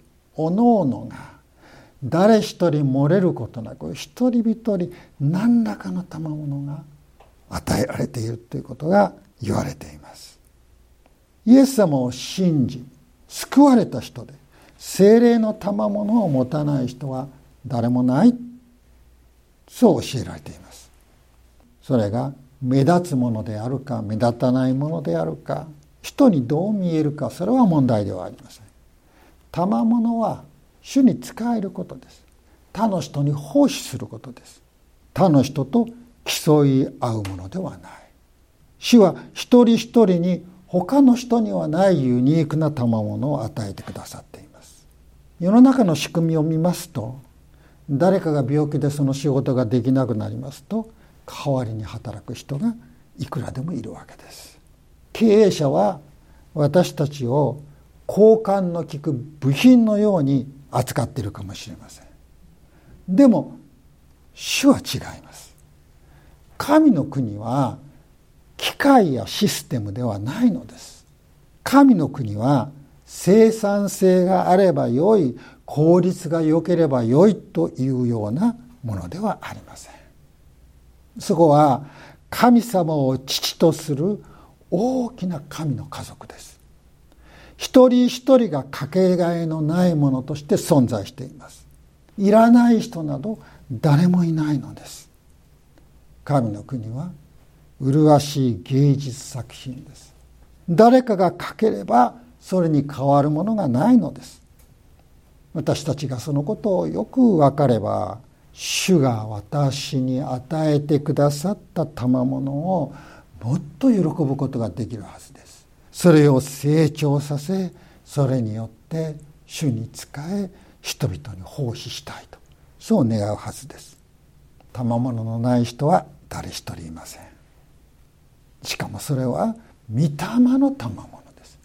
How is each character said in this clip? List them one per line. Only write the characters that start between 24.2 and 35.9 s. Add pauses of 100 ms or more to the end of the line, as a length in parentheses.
た
な
い
も
の
で
あ
る
か、 (360)
人
に
ど
う
見
え
る
か、
そ
れ
は
問
題
で
は
あ
り
ま
せ
ん。 (880)
賜
物
は (380)
主
に
仕 (240)
え
る
こ
と
で
す。 (480)
他
の
人
に
奉
仕
す
る
こ
と
で
す。 (520)
他
の
人
と (360)